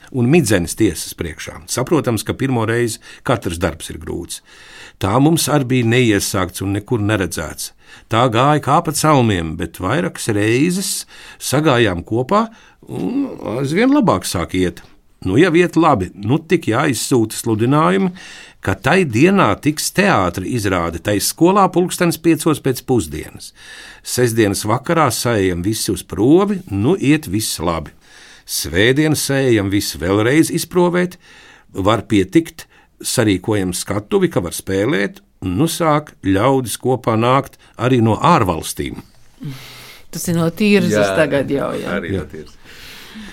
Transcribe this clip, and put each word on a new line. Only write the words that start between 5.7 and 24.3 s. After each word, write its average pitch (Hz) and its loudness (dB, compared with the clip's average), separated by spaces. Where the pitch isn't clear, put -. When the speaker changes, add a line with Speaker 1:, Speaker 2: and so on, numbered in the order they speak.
Speaker 1:
bija 120 2
neiesākts 101 0
un 98 -2
nekur 107 -4
neredzēts. 98 -4
Tā 117 4
gāja 135 2
kā 147 0
pa 160 -4
celmiem, 113 2
bet 85 -8
vairākas 143 -4
reizes 135 0
sagājām 120 2
kopā 196 0
un 247 -4
aizvien 170 2
labāk 147 2
sāk 90 -4
iet. 90 -2
Nu, 95 0
ja 185 6
iet 175 2
labi, 101 4
nu 101 -2
tik 170 0
jāizsūta 120 0
sludinājumi, 151 0
ka - -4
tai 180 2
dienā 139 4
tiks - -2
teātra 107 2
izrāde, 92 -2
tai 107 -2
skolā 190 2
pulkstens 175 0
piecos 156 0
pēc 131 -2
pusdienas. 78 -4
Sestdienas 113 0